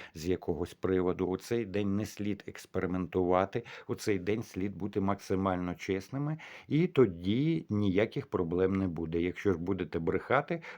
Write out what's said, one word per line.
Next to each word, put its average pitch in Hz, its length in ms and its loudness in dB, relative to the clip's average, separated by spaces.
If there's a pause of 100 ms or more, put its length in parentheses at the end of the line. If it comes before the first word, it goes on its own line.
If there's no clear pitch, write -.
(140)
з 80 140 -6
якогось 87 460 -2
приводу. 92 520 2
У 92 100 0
цей 117 280 -4
день 98 320 -2
не 104 100 -2
слід 101 400 -6
експериментувати, 92 1160 0 (260)
у 113 60 -4
цей 101 240 0
день 104 240 -2
слід 98 340 -6
бути 101 240 -4
максимально 95 760 0
чесними, 135 640 -4 (300)
і 160 180 2
тоді 123 800 2
ніяких 104 580 2
проблем 92 480 2
не 95 140 2
буде. 82 320 -2
Якщо 90 320 2
ж 82 60 0
будете 87 400 -2
брехати, 117 640 0 (160)